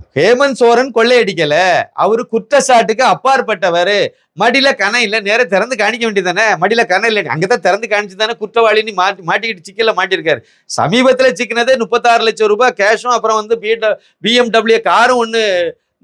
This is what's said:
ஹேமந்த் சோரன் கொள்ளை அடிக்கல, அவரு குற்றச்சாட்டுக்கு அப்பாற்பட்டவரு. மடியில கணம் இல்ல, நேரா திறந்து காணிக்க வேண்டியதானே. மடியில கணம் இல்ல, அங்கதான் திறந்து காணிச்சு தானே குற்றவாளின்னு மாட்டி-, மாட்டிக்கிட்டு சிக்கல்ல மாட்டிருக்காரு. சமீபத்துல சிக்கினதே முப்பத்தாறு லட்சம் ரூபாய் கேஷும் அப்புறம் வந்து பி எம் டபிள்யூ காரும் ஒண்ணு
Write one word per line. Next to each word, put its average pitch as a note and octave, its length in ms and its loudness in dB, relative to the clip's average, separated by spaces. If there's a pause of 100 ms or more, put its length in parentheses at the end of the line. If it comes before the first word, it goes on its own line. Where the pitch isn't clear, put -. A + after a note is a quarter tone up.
(140)
ஹேமந்த் B3 460 2
சோரன் A#3+ 300 2
கொள்ளை A#3 300 2
அடிக்கல, E3 640 0 (100)
அவரு G#3+ 400 -2
குற்றச்சாட்டுக்கு A3+ 720 0
அப்பாற்பட்டவரு. G3 1000 0 (320)
மடியில C4 360 2
கணம் B3 260 -2
இல்ல, A3 200 -2
நேரா G#3+ 220 0
திறந்து G#3+ 340 -2
காணிக்க A3 340 -2
வேண்டியதானே. F#3+ 320 -2 (180)
மடியில A3+ 260 0
கணம் F#3+ 200 0
இல்ல, G#3+ 160 0
அங்கதான் E3 360 -2
திறந்து G3 320 -2
காணிச்சு G#3 240 -4
தானே A3 180 -4
குற்றவாளின்னு G#3+ 600 0
மாட்டி-, F#3+ 320 -2
மாட்டிக்கிட்டு G3+ 440 -4
சிக்கல்ல A3 260 -2
மாட்டிருக்காரு. E3+ 440 -2 (400)
சமீபத்துல B3+ 520 2
சிக்கினதே A#3+ 460 -2
முப்பத்தாறு A#3 460 2
லட்சம் A3 240 0
ரூபாய் A#3+ 280 2
கேஷும் G3+ 300 0
அப்புறம் A3 300 0
வந்து G#3+ 220 -2 (640)
பி G#3+ 140 -2
எம் B3 160 2
டபிள்யூ A3 300 2
காரும் A3+ 460 2
ஒண்ணு G3+ 440 -2 (340)